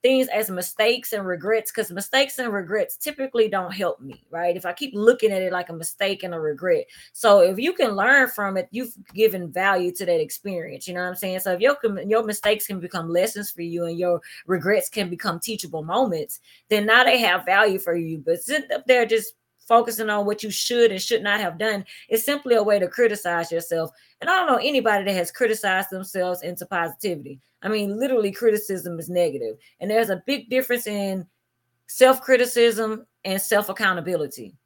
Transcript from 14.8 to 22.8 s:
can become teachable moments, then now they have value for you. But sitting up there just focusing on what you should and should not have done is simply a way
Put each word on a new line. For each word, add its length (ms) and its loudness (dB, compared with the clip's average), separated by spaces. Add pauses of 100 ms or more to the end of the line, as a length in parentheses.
can 200 -4
become 320 -6
teachable 440 -8
moments, 560 -2 (280)
then 180 2
now 180 6
they 140 4
have 260 2
value 340 4
for 180 -2
you. 220 -4
But 240 -2
sitting 300 -4
up 140 -4
there 200 6
just 280 -2 (340)
focusing 420 4
on 160 0
what 160 -2
you 80 -6
should 400 4
and 100 -4
should 220 -2
not 180 0
have 160 -4
done 280 -2 (240)
is 160 0
simply 320 0
a 60 4
way 180 4